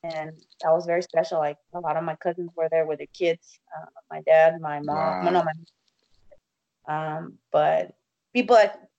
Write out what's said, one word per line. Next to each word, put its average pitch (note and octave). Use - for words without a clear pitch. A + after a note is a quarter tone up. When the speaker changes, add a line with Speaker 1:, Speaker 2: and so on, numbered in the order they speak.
Speaker 1:
And D#3+
that E3
was E3+
very F3
special. E3
Like, D3
a F3+
lot D#3+
of E3
my D#3+
cousins F3
were D#3+
there D#3+
with D#3
their D3
kids. E3+
Uh, D#3+
my D#3
dad, D#3+
my D3
mom, D3+
Speaker 2:
Wow. E3+
Speaker 1:
no, F3
my, D#3
um, -
but D#3
people B3
that -